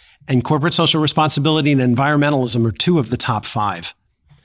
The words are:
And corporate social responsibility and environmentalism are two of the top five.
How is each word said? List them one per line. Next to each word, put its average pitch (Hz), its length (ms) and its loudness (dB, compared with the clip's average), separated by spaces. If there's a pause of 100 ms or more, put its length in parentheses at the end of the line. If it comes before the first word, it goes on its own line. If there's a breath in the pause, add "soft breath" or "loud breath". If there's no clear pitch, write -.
(280 soft breath)
And 127 160 0
corporate 151 280 0
social 156 300 2
responsibility 151 720 0
and 135 80 2
environmentalism 127 840 0
are 113 60 0
two 165 300 0
of 117 100 -4
the 127 60 -4
top 110 280 -4
five. 98 480 -4 (520 soft breath)